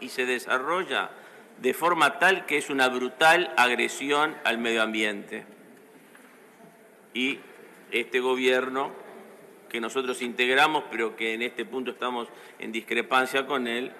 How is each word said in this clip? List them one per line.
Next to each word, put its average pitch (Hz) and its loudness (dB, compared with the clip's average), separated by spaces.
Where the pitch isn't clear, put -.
y 127 -12
se 127 -4
desarrolla 127 -2
de 127 0
forma 160 2
tal 180 4
que 147 0
es 147 -4
una 135 4
brutal 160 2
agresión 139 2
al 117 0
medio 117 0
ambiente. 107 -4
Y 127 -2
este 117 0
gobierno 127 2
que 120 -6
nosotros 123 -4
integramos, 131 4
pero 110 -2
que 113 -4
en 113 -4
este 120 -6
punto 123 -6
estamos 123 -6
en 110 -10
discrepancia 131 0
con 131 -2
él 123 -4